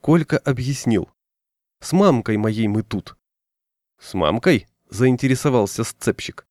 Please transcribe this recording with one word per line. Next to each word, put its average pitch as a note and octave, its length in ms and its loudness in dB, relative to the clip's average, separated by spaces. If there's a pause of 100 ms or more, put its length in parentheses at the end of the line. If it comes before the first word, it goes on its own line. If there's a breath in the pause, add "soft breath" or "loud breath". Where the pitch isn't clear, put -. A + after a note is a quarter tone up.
Колька E3 380 2
объяснил: B2 720 -2 (680)
«С - 120 -8
мамкой D3+ 440 2
моей G#2+ 320 0
мы G#2+ 160 -2
тут». - 320 -10 (840)
«С - 160 -20
мамкой?» G2 540 0 (220)
заинтересовался B2+ 920 0
сцепщик. - 680 -6